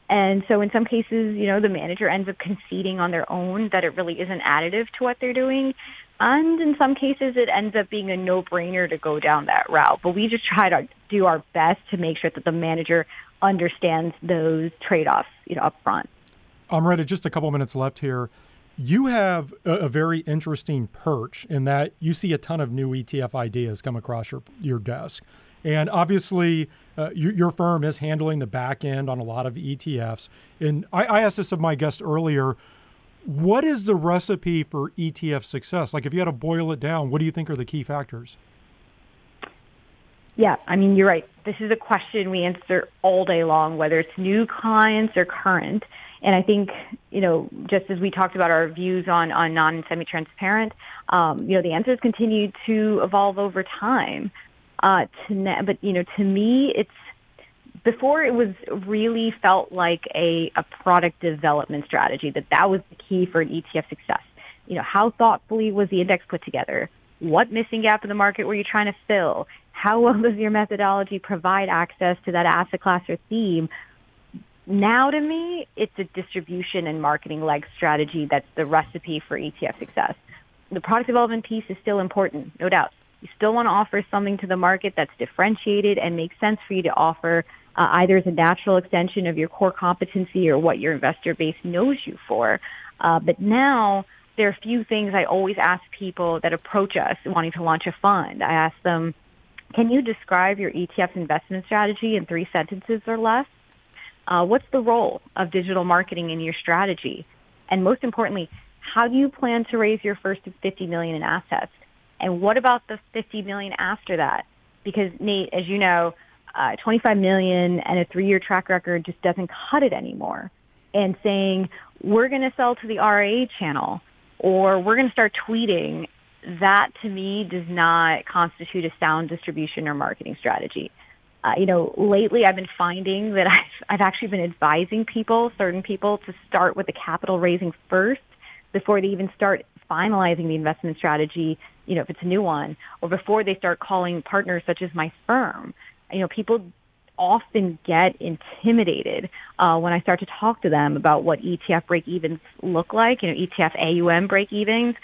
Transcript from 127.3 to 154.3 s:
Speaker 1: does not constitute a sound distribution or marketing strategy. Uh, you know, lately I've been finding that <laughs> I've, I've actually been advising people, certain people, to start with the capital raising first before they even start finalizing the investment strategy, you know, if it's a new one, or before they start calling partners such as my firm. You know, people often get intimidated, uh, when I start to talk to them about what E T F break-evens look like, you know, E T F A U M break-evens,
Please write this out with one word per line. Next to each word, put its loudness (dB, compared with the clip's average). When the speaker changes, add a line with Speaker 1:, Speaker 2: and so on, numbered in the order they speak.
Speaker 1:
does -6
not 2
constitute -2
a -4
sound 0
distribution -6
or -2
marketing -6
strategy. -4
Uh, 0
you 2
know, 2
lately 4
I've 6
been -8
finding -2
that 2
<laughs> 6
I've, -6
I've 0
actually 0
been -2
advising 0
people, 0
certain -2
people, -2
to -12
start 2
with -4
the -6
capital -4
raising 0
first 0
before 2
they 0
even -4
start 0
finalizing 0
the 0
investment -4
strategy, 0
you -4
know, 0
if -8
it's -14
a -6
new 0
one, -4
or -6
before 0
they -2
start -2
calling -2
partners -2
such -2
as -6
my -4
firm. -2
You -4
know, 0
people -2
often 0
get 4
intimidated, 0
uh, 6
when 0
I 2
start 2
to -8
talk 0
to 0
them 2
about 4
what 0
E -4
T 0
F 0
break-evens -4
look -2
like, 2
you 0
know, -2
E -2
T -4
F 2
A 0
U 2
M 4
break-evens, 0